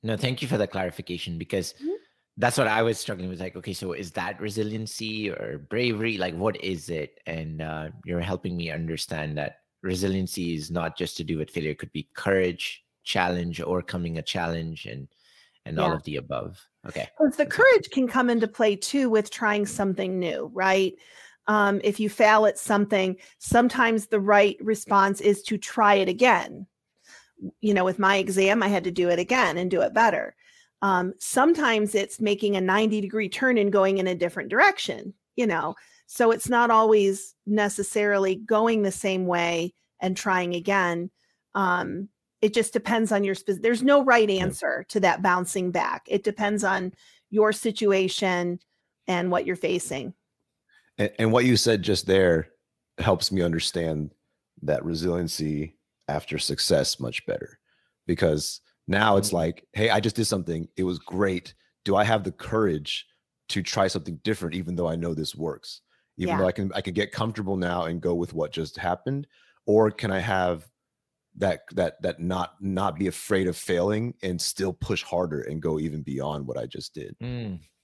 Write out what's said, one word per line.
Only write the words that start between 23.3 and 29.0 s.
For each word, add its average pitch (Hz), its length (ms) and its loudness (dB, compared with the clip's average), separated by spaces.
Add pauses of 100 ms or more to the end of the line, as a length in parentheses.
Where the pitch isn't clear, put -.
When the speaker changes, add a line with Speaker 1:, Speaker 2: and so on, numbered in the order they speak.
Speaker 2:
sometimes 233 680 2
the 214 120 2
right 208 420 6
response 202 600 2
is 202 220 4
to 214 140 -4
try 208 380 4
it 190 140 4
again. 220 560 2 (960)
You 208 120 4
know, 185 100 4
with 185 160 0
my 196 180 6
exam, 196 460 4
I 196 60 2
had 190 160 0
to 180 60 -2
do 175 180 2